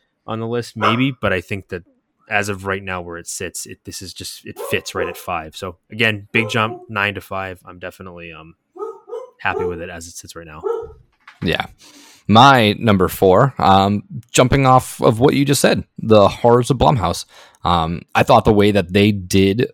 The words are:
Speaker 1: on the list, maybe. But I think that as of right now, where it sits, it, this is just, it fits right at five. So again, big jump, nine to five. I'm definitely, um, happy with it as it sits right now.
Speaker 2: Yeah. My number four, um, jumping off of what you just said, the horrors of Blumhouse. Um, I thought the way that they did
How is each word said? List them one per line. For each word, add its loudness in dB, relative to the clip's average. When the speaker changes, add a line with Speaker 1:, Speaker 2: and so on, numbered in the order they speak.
Speaker 1:
on -8
the -8
list, -6
maybe. 0
But -4
I -2
think -10
that -10
as -2
of -8
right -6
now, -8
where -14
it -16
sits, -12
it, -20
this -14
is -16
just, -16
it -18
fits -8
right -6
at -12
five. -10
So -14
again, -4
big 0
jump, -4
nine -4
to -12
five. -12
I'm -20
definitely, -18
um, -20
happy -4
with -8
it -14
as -16
it -20
sits -20
right -20
now. -20
Speaker 2:
Yeah. -4
My 6
number 2
four, 4
um, 2
jumping 2
off 2
of 2
what 4
you 2
just 0
said, 0
the 6
horrors 2
of 2
Blumhouse. 0
Um, -2
I 2
thought 4
the 2
way 4
that 0
they 4
did 0